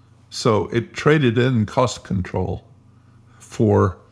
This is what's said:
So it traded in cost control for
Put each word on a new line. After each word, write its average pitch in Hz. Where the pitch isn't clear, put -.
So 107
it 117
traded 143
in 123
cost -
control 90
for 101